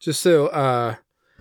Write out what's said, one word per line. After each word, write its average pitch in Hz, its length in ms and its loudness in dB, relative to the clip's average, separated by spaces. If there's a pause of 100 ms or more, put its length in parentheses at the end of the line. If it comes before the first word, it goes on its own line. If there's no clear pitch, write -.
just 156 180 -6
so, 160 280 4
uh, 123 480 -2 (440)